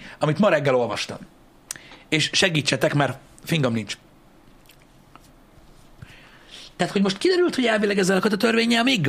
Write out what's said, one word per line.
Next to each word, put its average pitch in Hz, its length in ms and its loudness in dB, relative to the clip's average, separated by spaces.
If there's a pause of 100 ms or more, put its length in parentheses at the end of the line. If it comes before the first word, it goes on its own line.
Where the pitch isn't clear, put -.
(200)
amit 151 200 0
ma 202 100 4
reggel 143 260 2
olvastam. 117 420 -4 (920)
És 156 240 0
segítsetek, 156 600 0
mert 143 240 0 (260)
fingam 139 300 0
nincs. 110 240 -6 (2750)
Tehát, 175 180 -2
hogy 196 80 2
most 196 160 0
kiderült, 359 380 2
hogy 254 100 0
elvileg 208 320 0
ezzel 190 200 2
a 190 100 2 (100)
törvénnyel 233 460 2
még, 233 260 0